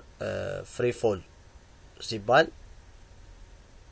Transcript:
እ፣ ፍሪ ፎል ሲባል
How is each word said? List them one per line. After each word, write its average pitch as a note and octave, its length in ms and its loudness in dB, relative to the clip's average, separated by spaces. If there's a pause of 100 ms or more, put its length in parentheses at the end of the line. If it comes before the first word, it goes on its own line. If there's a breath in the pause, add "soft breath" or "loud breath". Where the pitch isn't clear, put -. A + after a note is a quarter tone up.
(200)
እ፣ G2+ 120 -4 (360)
ፍሪ - 260 0
ፎል G2+ 260 2 (800)
ሲባል A#2+ 480 4 (1400)